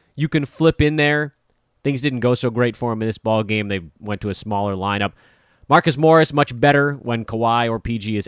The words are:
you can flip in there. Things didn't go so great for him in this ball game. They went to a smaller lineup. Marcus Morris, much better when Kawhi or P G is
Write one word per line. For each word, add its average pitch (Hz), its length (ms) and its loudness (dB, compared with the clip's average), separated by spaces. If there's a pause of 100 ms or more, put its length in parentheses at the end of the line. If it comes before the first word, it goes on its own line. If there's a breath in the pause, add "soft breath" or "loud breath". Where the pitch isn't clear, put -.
(160)
you 151 140 -2
can 147 160 0
flip - 360 2
in 151 140 2
there. 147 380 0 (500)
Things 135 180 -2
didn't 131 180 -2
go 123 140 2
so 123 160 -2
great 117 260 -2
for 120 160 -4
him 110 100 -4
in 110 60 -2
this 110 100 -4
ball 110 260 0
game. 104 260 -4
They 95 120 -4 (180)
went 104 220 -8
to 104 80 -4
a 92 40 -4
smaller 101 420 -4
lineup. 101 380 -4 (560 soft breath)
Marcus 151 260 4
Morris, 160 380 4
much 143 260 -2
better 143 360 2
when 117 280 -6
Kawhi 117 460 0
or 113 100 -4
P 117 180 -6
G 107 200 -4
is 101 100 -4